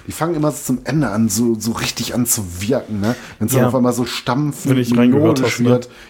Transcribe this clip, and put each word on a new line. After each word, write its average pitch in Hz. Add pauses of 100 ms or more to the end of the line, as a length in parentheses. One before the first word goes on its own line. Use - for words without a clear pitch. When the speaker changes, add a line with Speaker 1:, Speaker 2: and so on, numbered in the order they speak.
Speaker 1:
die 98
fangen 165
immer 151
so -
zum 120
Ende 139
an, 107
so, 117
so 110
richtig 113
an 117
zu 113 (180)
wirken, 107
ne? 113 (240)
Wenn's 110
dann 131
Speaker 2:
Ja. 123
Speaker 1:
auf 120
einmal 123
so 120
stampfend, 143
Speaker 2:
Wenn 123
ich 120
reingehört 131
Speaker 1:
melodisch 123
Speaker 2:
hast, 120
ne? 120
Speaker 1:
wird. 123 (220)